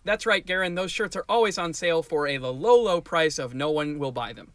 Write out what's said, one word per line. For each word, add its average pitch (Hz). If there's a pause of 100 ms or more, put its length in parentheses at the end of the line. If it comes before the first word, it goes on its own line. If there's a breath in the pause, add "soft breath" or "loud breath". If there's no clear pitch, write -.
That's 208
right, 196
Garen. 185
Those 180
shirts 208
are 185
always 214
on 170
sale 165
for 147
a 139
low, 139
low 180
price 160
of 127
no 147
one 151
will 135
buy 120
them. 104